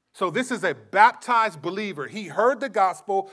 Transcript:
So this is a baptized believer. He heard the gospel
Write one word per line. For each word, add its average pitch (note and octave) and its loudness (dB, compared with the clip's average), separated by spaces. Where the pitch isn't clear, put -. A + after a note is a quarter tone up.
So F3+ -2
this B3+ -2
is G#3 -4
a E3+ 0
baptized G#3+ 2
believer. F#3 -6
He G3+ -10
heard G#3+ 2
the C4+ -4
gospel G3 -2